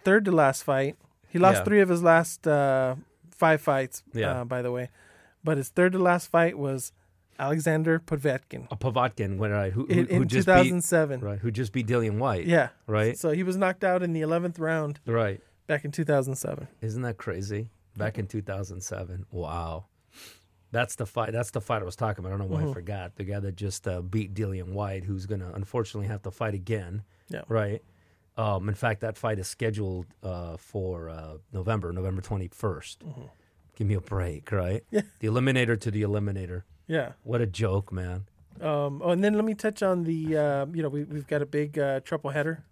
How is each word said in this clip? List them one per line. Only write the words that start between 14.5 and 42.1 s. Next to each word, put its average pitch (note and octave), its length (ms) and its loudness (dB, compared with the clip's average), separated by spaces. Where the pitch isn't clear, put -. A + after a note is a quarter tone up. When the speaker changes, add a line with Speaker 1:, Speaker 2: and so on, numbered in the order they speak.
Speaker 1:
round D#3 460 -2
Speaker 2:
Right. A2+ 340 0
Speaker 1:
back D3 180 -2
in D3 60 -4
two D#3+ 140 -2
thousand C3+ 300 2
seven. - 320 -6
Speaker 2:
Isn't A2 220 -4
that A#2+ 140 -4
crazy? G#2 520 -6
Back G#2 240 -4
in G2+ 80 -4
two G#2+ 140 -4
thousand G2 400 -8
seven. F#2 500 -8
Wow. E2 540 -6
That's A#2+ 240 -2
the A2 100 -6
fight. A2 260 -4
That's A2+ 200 -2
the A2+ 100 -4
fight A2 200 -2
I F#2 40 -6
was F2+ 100 -8
talking G#2 300 -4
about. F#2 80 -6
I G2 40 -4
don't G2+ 120 -4
know F#2 60 -2
why D3+ 60 0
I D#3 40 0
Speaker 1:
Mm-hmm. C#3 80 -2
Speaker 2:
forgot. F#2 420 -8
The G2+ 80 -10
guy G2+ 160 -6
that G2 160 -6
just, G2 320 -6
uh, F2+ 140 -4
beat F#2+ 320 -4
Dillian F#2+ 400 -6
White, G2 320 -4
who's F#2+ 200 -6
gonna F#2+ 280 -6
unfortunately G2+ 560 -4
have G#2 140 -6
to F#2+ 80 -8
fight G#2+ 240 -4
again. G2 480 -4
Speaker 1:
Yeah. - 180 -8
Speaker 2:
Right? G#2+ 340 -2
Um, G2+ 320 0
in G2+ 60 -2
fact, A2 260 -2
that A2 160 -6
fight G#2+ 220 -2
is F#2 80 -8
scheduled, G2+ 580 -4
uh, F2 360 -8
for, F2+ 520 -6
uh, D#2+ 280 -12
November, F#2 400 -2
November F#2 280 -2
twenty-first. F#2+ 840 -6
Speaker 1:
Mm-hmm. B2+ 160 -12
Speaker 2:
Give G#2+ 100 0
me G2+ 60 2
a F#2 80 0
break, F2 500 -4
right? F#2+ 400 0
Speaker 1:
Yeah. G#3 100 2
Speaker 2:
The A2 80 -4
eliminator B2 520 2
to A#2 120 -4
the G#2 100 0
eliminator. G2 640 -2
Speaker 1:
Yeah. D#3 260 -2
Speaker 2:
What A#2+ 180 0
a A#2+ 40 2
joke, G2 460 0
man. F#2 340 -6
Speaker 1:
Um, C#3+ 440 -2
oh, F3 80 2
and F3+ 120 2
then G#3 120 4
let G#3+ 100 2
me A3 80 0
touch G#3+ 300 -4
on F3+ 200 2
the, D#3+ 340 0
uh, C#3+ 360 2
you E3 100 -2
know, D3 60 -2
we, D3 140 -2
we've D3 240 -8
got D3+ 160 0
a - 20 0
big, D3 320 -2
uh, C3+ 220 2
triple D3 320 -4